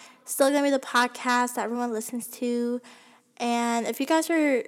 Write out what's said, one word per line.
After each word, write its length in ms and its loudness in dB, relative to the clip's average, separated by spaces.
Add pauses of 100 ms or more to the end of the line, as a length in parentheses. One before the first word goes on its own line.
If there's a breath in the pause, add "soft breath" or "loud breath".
(240 loud breath)
still 260 2
gonna 120 2
be 80 2
the 80 2
podcast 760 0
that 100 -2
everyone 280 -4
listens 340 -6
to. 540 -2 (580 loud breath)
And 480 0
if 140 -4
you 60 -2
guys 240 0
are 380 2